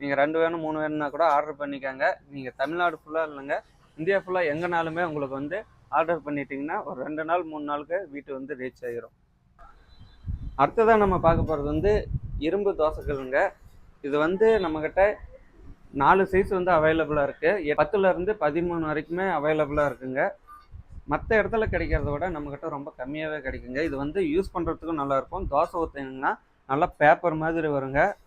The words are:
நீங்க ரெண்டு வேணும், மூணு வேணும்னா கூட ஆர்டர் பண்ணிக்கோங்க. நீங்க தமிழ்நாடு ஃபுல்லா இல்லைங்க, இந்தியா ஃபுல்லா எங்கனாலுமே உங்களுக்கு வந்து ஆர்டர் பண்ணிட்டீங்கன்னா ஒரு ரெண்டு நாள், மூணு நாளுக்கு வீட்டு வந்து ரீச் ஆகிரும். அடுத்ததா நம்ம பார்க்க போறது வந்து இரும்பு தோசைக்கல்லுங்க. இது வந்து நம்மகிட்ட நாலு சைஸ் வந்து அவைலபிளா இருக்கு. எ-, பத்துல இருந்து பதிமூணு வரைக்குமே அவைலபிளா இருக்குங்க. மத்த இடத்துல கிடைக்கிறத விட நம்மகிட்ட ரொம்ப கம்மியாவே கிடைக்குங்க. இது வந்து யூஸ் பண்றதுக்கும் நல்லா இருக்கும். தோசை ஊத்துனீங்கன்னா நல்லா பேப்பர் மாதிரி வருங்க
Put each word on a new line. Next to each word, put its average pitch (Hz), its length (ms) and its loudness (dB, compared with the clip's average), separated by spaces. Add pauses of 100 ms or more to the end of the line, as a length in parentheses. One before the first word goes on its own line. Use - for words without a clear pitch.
நீங்க 139 200 -2
ரெண்டு 156 200 2
வேணும், 165 240 0
மூணு 156 180 -4
வேணும்னா 151 320 -4
கூட 165 100 2 (100)
ஆர்டர் 151 260 -2
பண்ணிக்கோங்க. 139 460 -4 (260)
நீங்க 131 180 -10 (100)
தமிழ்நாடு 165 400 -2
ஃபுல்லா 156 280 -4
இல்லைங்க, 143 280 -6 (440)
இந்தியா 190 220 2
ஃபுல்லா 185 200 0 (100)
எங்கனாலுமே 165 560 -2
உங்களுக்கு 139 320 -6
வந்து 160 180 -6 (400)
ஆர்டர் 160 280 0
பண்ணிட்டீங்கன்னா 147 520 -6 (100)
ஒரு 139 160 -10
ரெண்டு 156 240 -6
நாள், 175 220 0
மூணு 151 200 -8
நாளுக்கு 151 280 -4 (160)
வீட்டு 143 240 -12
வந்து 135 240 -10
ரீச் 127 260 -12
ஆகிரும். 117 260 -10 (1500)
அடுத்ததா 220 420 4
நம்ம 185 220 2
பார்க்க 165 240 2
போறது 147 220 -2
வந்து 156 200 2 (560)
இரும்பு 196 240 0 (100)
தோசைக்கல்லுங்க. 147 580 -2 (680)
இது 143 180 0
வந்து 196 220 6 (180)
நம்மகிட்ட 156 360 0 (1000)
நாலு 180 300 8
சைஸ் 196 260 2
வந்து 180 200 2
அவைலபிளா 156 500 4
இருக்கு. 151 240 2 (180)
எ-, 151 100 2
பத்துல 196 340 4
இருந்து 180 180 -2 (100)
பதிமூணு 165 480 0
வரைக்குமே 156 360 -2 (120)
அவைலபிளா 147 520 2
இருக்குங்க. 131 340 -4 (880)
மத்த - 180 -2 (100)
இடத்துல 214 340 0
கிடைக்கிறத 156 400 -2
விட 151 120 -2 (100)
நம்மகிட்ட 147 400 -8
ரொம்ப 143 140 -10 (100)
கம்மியாவே 151 460 -6
கிடைக்குங்க. 123 420 -6
இது 143 140 -4
வந்து 151 180 -2 (140)
யூஸ் 190 220 -2
பண்றதுக்கும் 160 460 -4
நல்லா 139 180 0
இருக்கும். 175 340 -6
தோசை 170 280 0
ஊத்துனீங்கன்னா 139 500 -4 (400)
நல்லா 151 160 2 (140)
பேப்பர் 165 420 6
மாதிரி 165 320 0
வருங்க 135 260 0 (260)